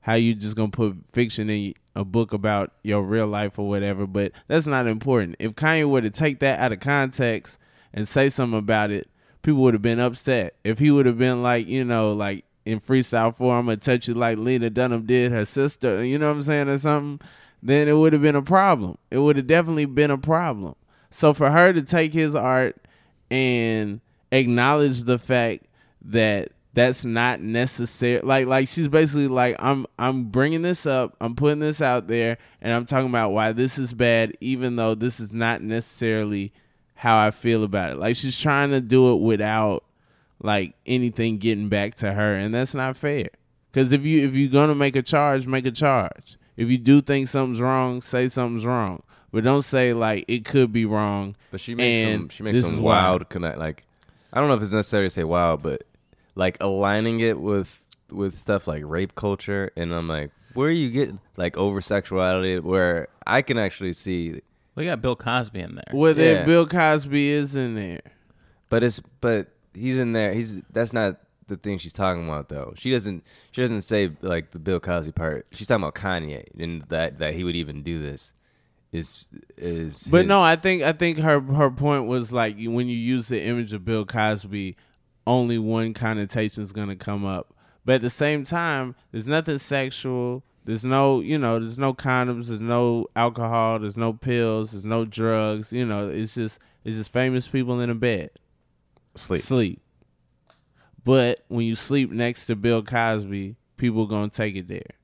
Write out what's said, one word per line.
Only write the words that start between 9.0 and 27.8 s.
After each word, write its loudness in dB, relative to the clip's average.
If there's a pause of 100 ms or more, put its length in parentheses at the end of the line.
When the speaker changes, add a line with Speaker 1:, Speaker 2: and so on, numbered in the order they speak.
Speaker 1:
people 2
would 8
have 2
been 0
upset. -2
If -2
he 6
would 6
have 4
been 2
like, 0
you -2
know, 0
like, -4 (200)
in -2
freestyle 2
form, 2
"I'ma 2
touch 0
you -2
like 0
Lena 0
Dunham 0
did 4
her 0
sister," -2
you 0
know 2
what 0
I'm -6
saying, 0
or 0
something, -2 (340)
then 4
it 6
would 8
have 4
been 4
a 2
problem. 2 (140)
It 0
would 6
have -2
definitely 4
been 2
a 2
problem. -2 (340)
So 4
for 4
her 8
to 2
take 0
his 0
art 2 (540)
and 0 (300)
acknowledge 4
the 2
fact 0 (360)
that 0 (260)
that's 2
not 0
necessar-, -2